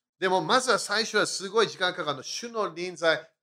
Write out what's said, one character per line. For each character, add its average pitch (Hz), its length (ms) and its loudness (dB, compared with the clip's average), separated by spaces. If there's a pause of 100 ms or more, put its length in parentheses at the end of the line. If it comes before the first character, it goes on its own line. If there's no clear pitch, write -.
(180)
で 185 120 2
も、 185 120 4
ま 214 200 4
ず 254 100 0
は 196 80 4
最 214 240 -2
初 214 140 -2
は 175 100 4
す 190 220 -8
ご 220 120 2
い 196 60 4
時 143 100 -12
間 180 160 0
か 170 120 -6
か 151 60 0
る 135 60 -4
の。 127 60 -14
主 - 260 -10
の 208 240 -4
臨 175 220 -8
在。 160 220 2
だ 156 60 -10
か - 60 -20 (140)